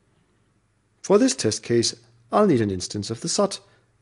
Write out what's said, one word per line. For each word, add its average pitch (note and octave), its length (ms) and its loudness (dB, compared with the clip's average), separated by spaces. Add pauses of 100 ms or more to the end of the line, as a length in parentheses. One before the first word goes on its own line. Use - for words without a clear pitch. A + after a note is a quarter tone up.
(1040)
For G3 160 4
this B3+ 180 2
test - 260 -4
case, A#2 320 0 (380)
I'll G#3+ 140 4
need C3 160 4
an G#2 80 0
instance G2 400 -8
of A2+ 100 -8
the E3 80 -6
sot, - 320 -2 (420)